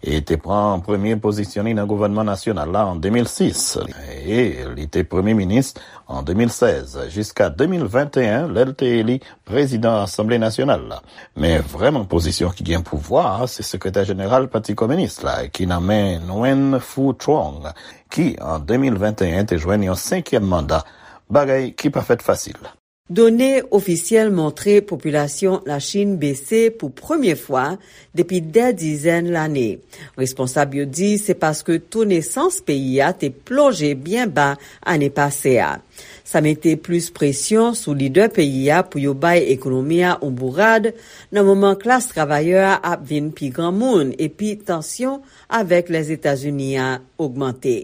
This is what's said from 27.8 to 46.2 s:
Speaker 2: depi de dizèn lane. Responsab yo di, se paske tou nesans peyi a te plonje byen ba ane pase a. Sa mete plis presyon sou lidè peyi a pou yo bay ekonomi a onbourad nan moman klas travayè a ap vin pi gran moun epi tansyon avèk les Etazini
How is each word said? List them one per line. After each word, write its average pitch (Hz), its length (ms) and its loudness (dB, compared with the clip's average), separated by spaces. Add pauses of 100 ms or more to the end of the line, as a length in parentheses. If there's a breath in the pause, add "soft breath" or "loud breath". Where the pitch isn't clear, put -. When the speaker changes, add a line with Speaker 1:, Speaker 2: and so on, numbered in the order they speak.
Speaker 2:
depi 175 280 0
de 220 320 2
dizèn 165 560 0
lane. 147 500 -2 (380 loud breath)
Responsab 135 560 -2
yo 143 120 -2
di, 190 320 0
se 196 160 -2
paske 160 440 -2 (120)
tou 220 160 0
nesans 202 560 0
peyi 135 400 0
a 160 80 2
te 147 200 -4
plonje 240 680 0
byen 196 320 -2
ba 143 220 2 (300 loud breath)
ane 147 280 0
pase 143 480 2
a. 76 140 0 (540 loud breath)
Sa 156 160 2
mete 151 360 2
plis 170 320 -2
presyon 214 640 2
sou 151 200 -4
lidè 139 360 4
peyi 135 400 2
a 165 120 6
pou 147 200 -4
yo 139 120 0
bay 170 360 4
ekonomi 135 520 2
a 180 160 2
onbourad 170 760 0 (380 loud breath)
nan 202 160 4
moman 196 320 4
klas 156 320 2
travayè 156 520 2
a 196 120 4 (180)
ap 160 140 -8
vin 147 280 -2
pi 139 160 -6
gran 170 240 -2
moun 196 400 2
epi 196 400 -4 (120)
tansyon 240 520 -4 (280 loud breath)
avèk 175 440 2
les 160 240 -2
Etazini 139 640 -2